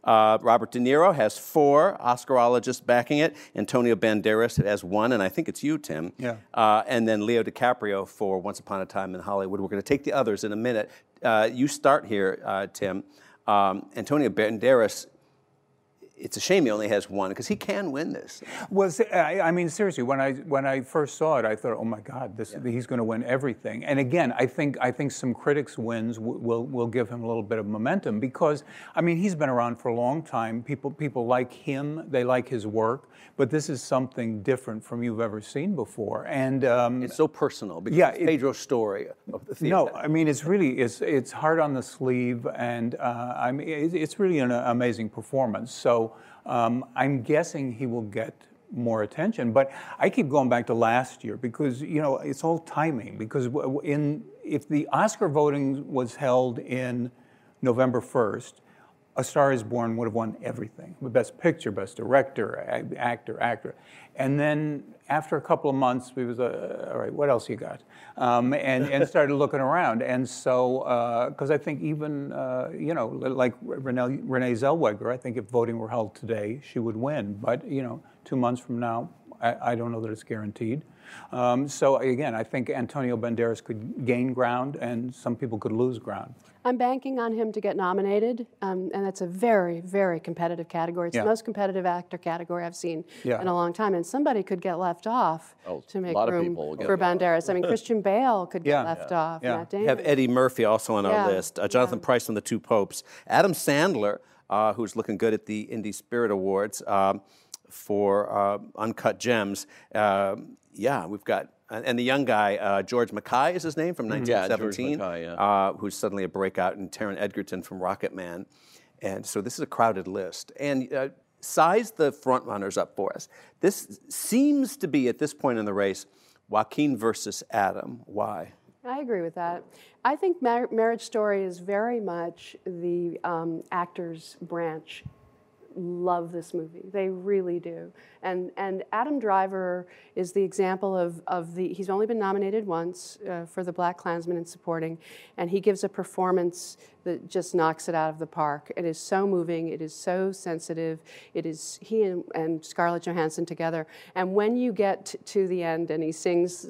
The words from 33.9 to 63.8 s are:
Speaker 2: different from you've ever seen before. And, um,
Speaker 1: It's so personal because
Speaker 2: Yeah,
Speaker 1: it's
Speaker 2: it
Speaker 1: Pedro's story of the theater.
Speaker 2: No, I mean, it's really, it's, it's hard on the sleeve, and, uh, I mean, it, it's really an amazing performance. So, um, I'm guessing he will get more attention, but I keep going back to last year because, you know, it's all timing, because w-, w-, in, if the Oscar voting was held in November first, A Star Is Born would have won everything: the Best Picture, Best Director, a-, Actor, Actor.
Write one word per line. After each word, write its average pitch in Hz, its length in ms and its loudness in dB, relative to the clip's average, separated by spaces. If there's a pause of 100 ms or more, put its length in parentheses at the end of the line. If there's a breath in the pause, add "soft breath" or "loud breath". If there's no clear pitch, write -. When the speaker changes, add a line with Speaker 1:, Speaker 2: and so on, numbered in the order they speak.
Speaker 2:
different 117 440 -2
from 120 180 -6
you've 113 160 -2
ever 107 220 -2
seen 170 340 -4
before. 110 540 -6
And, 135 340 0
um, 123 400 4
Speaker 1:
It's - 140 -6
so 156 100 6
personal 104 540 -4
because 117 160 0
Speaker 2:
Yeah, 165 140 8
Speaker 1:
it's - 100 -6
Speaker 2:
it 170 40 2
Speaker 1:
Pedro's 135 320 2
story 110 520 -2 (240)
of - 120 -10
the 135 80 -14
theater. 160 220 0
Speaker 2:
No, 160 180 4
I - 140 -6
mean, 156 220 4
it's 147 160 -2
really, 160 340 2
it's, 120 220 0
it's 143 320 0
hard 160 260 2
on 147 140 2
the 127 100 -4
sleeve, 123 720 -2
and, 120 400 -4
uh, 123 400 -4
I 123 160 0
mean, 147 160 -6
it, 160 260 -2
it's 156 240 -4
really 185 220 2
an 123 120 2
amazing 120 580 0
performance. 113 640 -4
So, 120 320 2 (400 loud breath)
um, 120 400 0 (100)
I'm 131 280 2
guessing 151 480 0
he 123 160 -4
will 117 160 -4
get 110 420 -8 (260)
more 117 300 0
attention, 139 500 0
but 135 200 4 (260 loud breath)
I 190 140 4
keep 165 180 0
going 135 180 4
back 120 200 2
to 120 80 2
last 117 480 2
year 113 140 -6
because, 123 440 -2
you 156 220 -2
know, 135 140 2
it's 143 260 -6
all 165 160 2
timing, 147 580 -2
because 120 280 -2
w-, 123 180 -2
w-, 135 180 -2
in, 147 420 0 (200)
if - 260 -4
the 151 240 0
Oscar 196 340 2
voting 143 640 2
was 127 220 0
held 127 460 2
in 127 500 -4 (540 soft breath)
November 127 360 4
first, 110 600 -2 (560 soft breath)
A 135 60 -2
Star 139 300 4
Is 117 100 0
Born 113 340 -2
would 117 80 -2
have 107 80 -2
won 113 300 -2
everything: 117 580 -10
the 127 80 -8
Best 113 300 2
Picture, 151 320 0
Best 95 260 -8
Director, 120 720 2
a-, 120 260 -4
Actor, 120 460 -4
Actor. 113 320 -2 (440 loud breath)